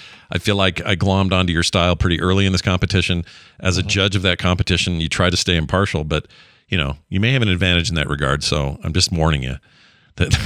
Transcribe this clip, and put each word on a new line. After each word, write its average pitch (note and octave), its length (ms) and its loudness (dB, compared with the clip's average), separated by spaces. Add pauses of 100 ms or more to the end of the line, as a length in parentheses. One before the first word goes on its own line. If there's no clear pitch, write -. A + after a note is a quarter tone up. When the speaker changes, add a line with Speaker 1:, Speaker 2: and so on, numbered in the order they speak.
(320)
Speaker 1:
I - 80 -2
feel G#2 160 0
like F#2+ 300 0
I G#2 100 0
glommed F#2+ 360 2
onto F#2 220 2
your E2 100 0
style F2 320 2
pretty F2 260 -2
early F#2+ 240 2
in F#2+ 60 2
this F#2 100 0
competition. F2+ 640 0 (360)
As F2+ 180 0
a F#2 40 0
Speaker 2:
Mm-hmm. G2 80 -4
Speaker 1:
judge G2 260 0
of F#2+ 80 -2
that F2+ 160 0
competition, F2+ 640 0
you D#2+ 80 -2
try F2+ 220 2
to E2+ 60 0
stay F2+ 200 0
impartial, E2 460 0
but, D2+ 240 -4 (420)
you G2+ 80 -2
know, C#2+ 200 -2 (120)
you F#2 100 -2
may A2+ 140 2
have C3 80 0
an G#2+ 80 2
advantage F2 400 2
in E2+ 60 -2
that D2+ 120 0
regard, C#2+ 360 -2
so C#2+ 400 -2
I'm E2+ 100 -4
just - 180 0
warning D#2+ 320 2
you B1+ 120 -6 (640)
that - 160 0 (120)